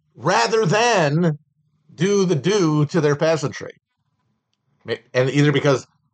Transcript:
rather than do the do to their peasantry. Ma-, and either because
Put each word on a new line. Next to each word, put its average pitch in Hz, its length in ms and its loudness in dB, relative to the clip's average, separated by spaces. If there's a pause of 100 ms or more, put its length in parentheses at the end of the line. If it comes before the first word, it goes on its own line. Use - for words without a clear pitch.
(140)
rather 214 520 0
than 170 720 0 (560)
do 196 320 0
the 175 100 0
do 151 520 0
to 180 120 -4
their 147 160 2
peasantry. 139 560 -4 (1120)
Ma-, 110 120 -8 (180)
and 131 160 0
either 147 240 2
because 139 340 0 (260)